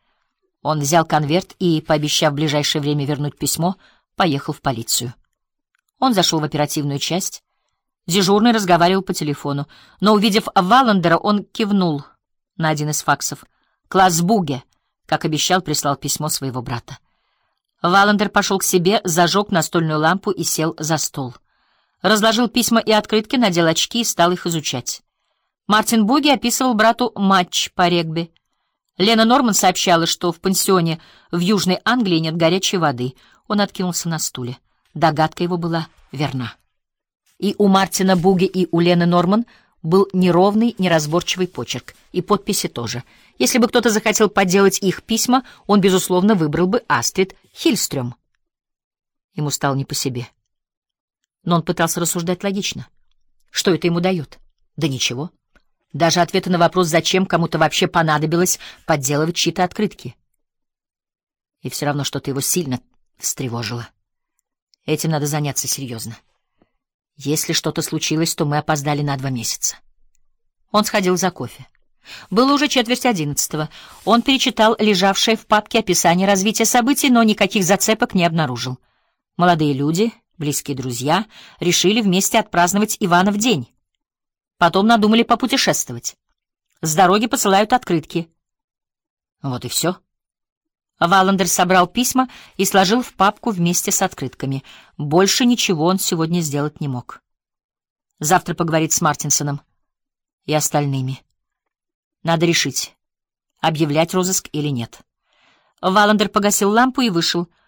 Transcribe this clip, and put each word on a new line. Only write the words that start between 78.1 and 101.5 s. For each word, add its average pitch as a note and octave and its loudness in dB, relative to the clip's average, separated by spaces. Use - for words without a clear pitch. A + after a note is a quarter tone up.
не F3+ 2
обнаружил. C3 -2
Молодые E3 2
люди, E3 0
близкие D3 -6
друзья, C3 -2
решили F3+ 2
вместе G3 0
отпраздновать G3 0
Иванов F#3+ 2
день. G#3 -2
Потом F#3+ 2
надумали G#3+ 4
попутешествовать. A3+ -2
С D#3 -2
дороги G3 2
посылают G#3 0
открытки. E3+ -4
Вот C3 -8
и B2+ -8
все. E3+ -4
Валандер F#3+ 4
собрал F3+ 4
письма B3+ -2
и G3 0
сложил G3 2
в - -10
папку G3+ 0
вместе F3 0
с F#3+ 0
открытками. C3+ -6
Больше F3+ 2
ничего F#3 0
он F#3 2
сегодня E3 -2
сделать D3 -4
не D3+ -6
мог. B2+ -10
Завтра E3+ 0
поговорит D#3+ -2
с - -2
Мартинсоном D3 -2
и D3+ -2
остальными. C#3 -2